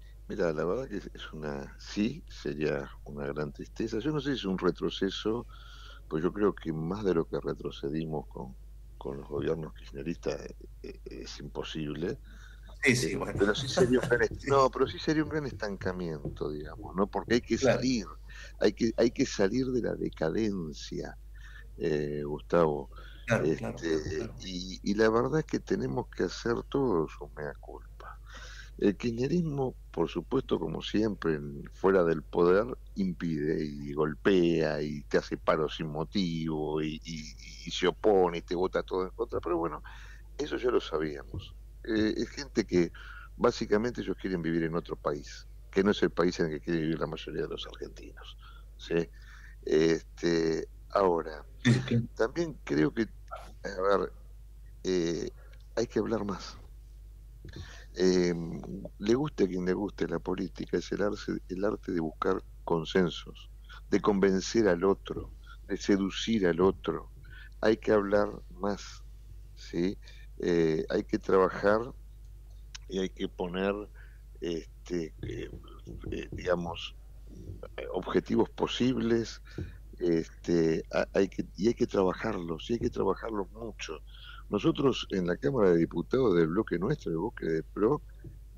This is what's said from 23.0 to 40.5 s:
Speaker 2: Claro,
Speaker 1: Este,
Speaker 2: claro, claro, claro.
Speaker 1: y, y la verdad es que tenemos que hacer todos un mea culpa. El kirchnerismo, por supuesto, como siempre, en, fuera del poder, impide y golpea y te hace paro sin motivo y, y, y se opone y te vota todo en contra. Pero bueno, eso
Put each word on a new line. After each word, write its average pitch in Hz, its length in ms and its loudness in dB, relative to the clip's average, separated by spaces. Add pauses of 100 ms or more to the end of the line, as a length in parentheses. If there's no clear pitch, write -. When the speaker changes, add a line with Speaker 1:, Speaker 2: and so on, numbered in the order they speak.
Speaker 2:
Claro, 107 180 2
Speaker 1:
Este, 78 140 2
Speaker 2:
claro, 110 200 -6
claro, 80 240 0 (140)
claro. 73 180 -6 (100)
Speaker 1:
y, 92 380 -8
y 101 120 0
la 110 160 6
verdad 131 300 2
es 151 60 -2
que - 140 -2
tenemos 123 480 -2
que - 160 -2
hacer 113 300 0 (160)
todos 107 400 2 (100)
un 73 140 -14
mea 73 260 -8
culpa. - 580 -16 (600)
El 98 180 4
kirchnerismo, 139 800 0 (160)
por 82 180 0
supuesto, 117 500 0
como 80 220 -4
siempre, 95 540 0
en, 71 300 -6 (100)
fuera 190 280 8
del 82 200 4
poder, 90 420 6 (300)
impide 82 680 0
y 71 300 -6
golpea 78 880 4
y 73 200 -4
te - 160 2
hace - 180 -2
paro 78 320 2
sin 80 200 -6
motivo 78 960 0
y, 78 220 -4
y, 78 300 -10 (320)
y 85 40 -8
se - 180 0
opone 90 500 6
y 85 40 -4
te - 120 -4
vota 87 280 2
todo 92 220 -2
en 92 60 -6
contra. - 300 -4
Pero 170 180 0
bueno, 160 240 -4 (560)
eso 143 180 -2